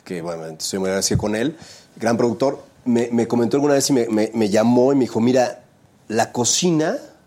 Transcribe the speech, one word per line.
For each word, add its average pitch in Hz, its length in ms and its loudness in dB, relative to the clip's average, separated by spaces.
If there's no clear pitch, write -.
que, 87 180 -10
bueno, 82 240 -10
estoy 80 340 -8
muy 95 100 -2
agradecido 98 300 0
con 107 160 -2
él, 131 200 -2
gran 113 220 -2
productor, 120 460 0
me, 117 260 0
me 117 160 0
comentó 120 300 0
alguna 143 180 2
vez 139 140 2
y 143 40 2
me, 120 140 2
me, 107 260 0
me 110 160 0
llamó 120 440 4
y - 20 2
me 135 60 2
dijo, 113 200 -2
Mira, 123 380 0
la 110 240 -2
cocina 160 640 0